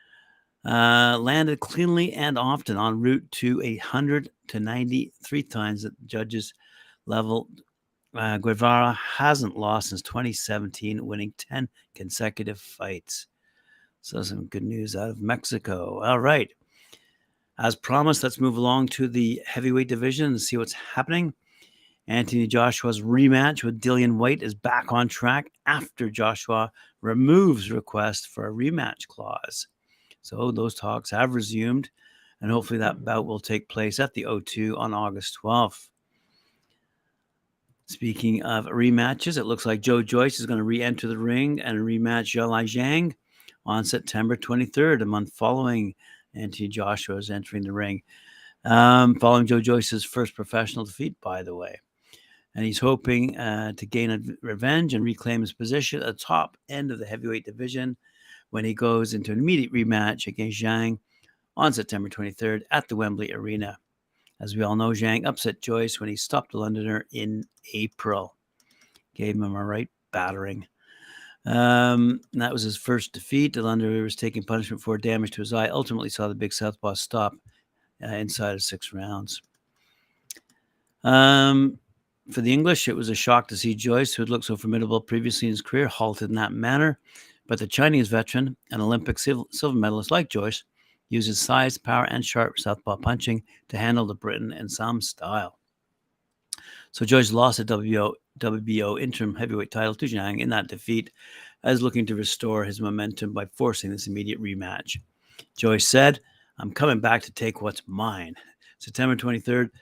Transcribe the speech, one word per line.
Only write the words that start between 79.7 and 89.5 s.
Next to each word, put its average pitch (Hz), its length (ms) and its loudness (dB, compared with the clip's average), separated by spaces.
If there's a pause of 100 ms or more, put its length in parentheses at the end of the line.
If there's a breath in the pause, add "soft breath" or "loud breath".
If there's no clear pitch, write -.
Um, 135 720 8 (540)
for 131 100 -4
the 117 120 2
English, 156 340 2
it 113 80 0
was 113 140 -4
a 110 80 -2
shock 120 320 4
to 107 80 -8
see 113 180 -2
Joyce, 120 400 0
who 117 80 -2
had 113 80 -2
looked 117 140 -2
so 110 120 -4
formidable 113 440 0
previously 117 480 -2
in 110 40 0
his 101 100 -6
career, 135 260 0
halted 110 400 -2
in 110 80 -2
that 107 160 -2
manner. 135 480 2 (480 loud breath)
But 113 100 0
the 107 80 -6
Chinese 135 400 4
veteran, 127 500 0 (140)
an 113 100 -4
Olympic 113 380 0
sil-, 127 320 -2